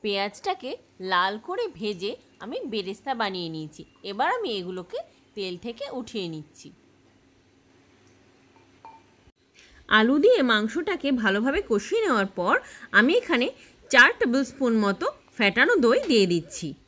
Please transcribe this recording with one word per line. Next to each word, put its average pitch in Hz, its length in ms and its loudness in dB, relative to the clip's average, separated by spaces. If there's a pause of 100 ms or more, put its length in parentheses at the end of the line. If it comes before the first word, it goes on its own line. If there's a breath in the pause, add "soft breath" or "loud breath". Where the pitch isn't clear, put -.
পেঁয়াজটাকে 233 760 -6 (220)
লাল 185 340 0 (140)
করে 403 160 -4 (160)
ভেজে 202 360 -6 (240)
আমি 233 180 -10 (140)
বেরেস্তা 214 500 -6
বানিয়ে 185 280 -4
নিয়েছি। 156 360 -12 (180)
এবার 208 340 -2
আমি 415 120 -4 (100)
এগুলোকে 185 380 -10 (380 soft breath)
তেল 185 220 -8
থেকে 233 280 -12 (140)
উঠিয়ে 220 280 -8
নিচ্ছি। 151 440 -14 (3250 soft breath)
আলু 220 320 4
দিয়ে 427 220 6
মাংসটাকে 269 680 0
ভালোভাবে 233 580 0
কষিয়ে 214 360 0
নেওয়ার 226 200 2
পর 190 300 -2 (360 loud breath)
আমি 226 300 4
এখানে 254 260 0 (420 loud breath)
চার 262 200 8 (100)
টেবিল 269 240 2
স্পুন 262 300 -2 (120)
মতো 196 200 -2 (320)
ফ্যাটানো 247 380 4
দই 247 320 4
দিয়ে 226 260 6
দিচ্ছি। 160 400 -6 (140)